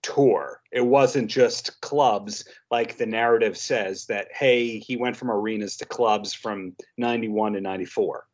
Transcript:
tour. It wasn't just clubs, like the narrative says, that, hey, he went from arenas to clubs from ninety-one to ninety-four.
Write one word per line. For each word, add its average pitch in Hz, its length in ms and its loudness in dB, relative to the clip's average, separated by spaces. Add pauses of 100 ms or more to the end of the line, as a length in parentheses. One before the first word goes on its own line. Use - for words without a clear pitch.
tour. 98 600 2 (100)
It 123 140 0
wasn't 127 440 4
just - 520 0
clubs, 107 640 0 (280)
like 117 260 -2
the 120 80 -2
narrative 113 500 2
says, 98 520 -4
that, 101 260 -6
hey, 120 460 2
he - 180 -6
went 123 180 -2
from 127 140 -8
arenas 107 480 -2
to - 80 -10
clubs 107 480 0
from 98 420 -8 (220)
ninety-one 110 560 0
to 98 80 -4
ninety-four. 95 720 -4